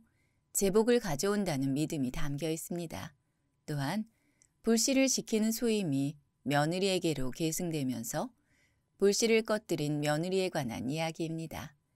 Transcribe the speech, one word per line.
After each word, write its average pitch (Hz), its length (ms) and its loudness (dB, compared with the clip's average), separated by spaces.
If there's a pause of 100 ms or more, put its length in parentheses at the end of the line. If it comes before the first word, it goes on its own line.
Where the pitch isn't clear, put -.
(540)
제복을 220 460 4
가져온다는 180 720 0
믿음이 143 380 -2
담겨 151 380 -2
있습니다. 170 640 -8 (500)
또한 151 400 -4 (560)
불씨를 254 460 4
지키는 220 440 0
소임이 180 640 0 (280)
며느리에게로 165 880 0
계승되면서 156 1000 -4 (720)
불씨를 220 440 4
꺼뜨린 156 560 -2
며느리에 175 500 0
관한 131 400 -4
이야기입니다. 160 880 -6 (200)